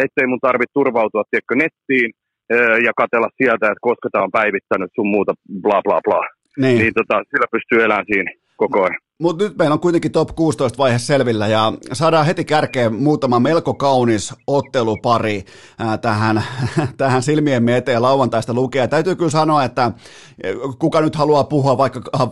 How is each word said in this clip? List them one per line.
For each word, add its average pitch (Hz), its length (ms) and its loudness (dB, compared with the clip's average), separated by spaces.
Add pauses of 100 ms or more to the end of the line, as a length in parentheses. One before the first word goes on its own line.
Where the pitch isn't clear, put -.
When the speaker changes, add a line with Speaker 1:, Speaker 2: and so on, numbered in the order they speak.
Speaker 1:
ettei 131 220 -2
mun 127 200 -2
tarvitse 123 320 0
turvautua, 113 520 0
tiedätkö, 117 320 -2
nettiin, 131 460 -2 (440)
ö, - 20 2 (320)
ja 113 40 2 (100)
katella 117 360 0
sieltä, 113 300 2
että 104 220 -4
koska 117 220 -4
tää 101 160 0
on 104 120 -4
päivittänyt 98 560 -2
sun 104 200 -2
muuta, 98 180 0 (280)
bla, 98 240 2
bla, 92 220 2
bla. 87 140 2 (420)
Speaker 2:
Niin. 123 160 4
Speaker 1:
Niin, 113 200 2
tota, 110 160 -2 (160)
sillä 123 240 0
pystyy 113 300 0
elämään 104 260 0
siinä 98 200 -2 (260)
koko 104 260 0
ajan. 90 140 0 (240)
Speaker 2:
Mut 165 180 0
nyt 202 180 -4
meillä - 160 2
on - 60 0
kuitenkin 170 320 0
top 160 240 0
kuusitoista 143 420 0
vaihe 123 220 2
selvillä 120 480 0
ja 110 260 2 (200)
saadaan 160 320 2
heti 170 200 -2
kärkeen 139 500 0
muutama 135 440 2
melko 139 340 0
kaunis 123 600 0 (140)
ottelupari, 113 960 0 (360)
ää, 110 180 -4
tähän, 110 460 0 (260)
<laughs> 147 280 -4
tähän 127 240 0
silmiemme 135 560 0
eteen 123 240 0
lauantaista 123 520 0
lukea. 131 340 -2
Täytyy 165 280 -2
kyllä 165 160 -2
sanoa, 156 320 2
että, 120 280 -2 (520)
e, 95 100 -4 (260)
kuka 160 220 0
nyt 156 140 0
haluaa 147 280 2
puhua 135 340 0
vaikka 131 240 -2
ka-, 123 300 -2